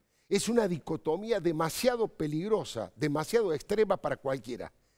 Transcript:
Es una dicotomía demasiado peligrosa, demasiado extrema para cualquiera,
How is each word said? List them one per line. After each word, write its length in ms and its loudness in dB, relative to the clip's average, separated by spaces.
Es 200 2
una 200 4
dicotomía 720 -2
demasiado 680 0
peligrosa, 880 -2
demasiado 580 0
extrema 440 2
para 220 -4
cualquiera, 540 -4